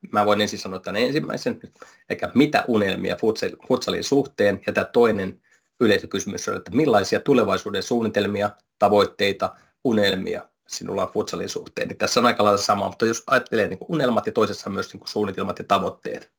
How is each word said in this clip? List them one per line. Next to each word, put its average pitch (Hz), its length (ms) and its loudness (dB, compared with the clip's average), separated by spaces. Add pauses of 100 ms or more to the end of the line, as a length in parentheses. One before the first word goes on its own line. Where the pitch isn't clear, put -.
(120)
Mä 104 140 2
voin 104 160 4
ensin 104 180 -2
sanoa 95 200 -10
tämän 98 220 -4
ensimmäisen, 131 580 -2 (500)
eli - 100 -4 (140)
mitä 143 340 4
unelmia 95 480 0
futsal-, - 520 -4
futsalin 95 360 -2
suhteen, 101 640 0
ja 101 60 -2
tämä 98 120 0
toinen 101 560 2 (380)
yleisökysymys 98 680 0
on, 101 100 -4
että 92 140 -14
millaisia 110 480 2
tulevaisuuden 107 640 2
suunnitelmia, 104 640 0 (300)
tavoitteita, 101 760 2 (280)
unelmia 95 640 0 (180)
sinulla 92 360 -6
on - 100 -6
futsalin 95 360 -4
suhteen. - 380 -8
Niin - 100 -12
tässä - 220 0
on 117 60 6
aika 117 180 4
lailla 101 180 4
sama, 101 260 0
mutta 95 180 -4
jos 113 220 0
ajattelee 120 400 0
niinku 92 220 -10
unelmat 127 360 0
ja 110 60 -6
toisessa - 380 -2
myös 95 240 -6
niinku 98 140 -20
suunnitelmat 95 520 -4
ja - 60 -12
tavoitteet, - 720 -2